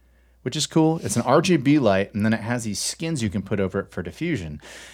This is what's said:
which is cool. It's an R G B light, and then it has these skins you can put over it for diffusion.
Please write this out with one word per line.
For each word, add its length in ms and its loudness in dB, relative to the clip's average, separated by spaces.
which 160 -6
is 100 -2
cool. 380 2
It's 120 -4
an 60 0
R 200 4
G 160 4
B 200 4
light, 360 2
and 100 0
then 80 2
it 80 0
has 240 -4
these 160 -4
skins 420 -4
you 60 0
can 140 -4
put 180 -2
over 180 -2
it 140 -6
for 100 -6
diffusion. 580 -6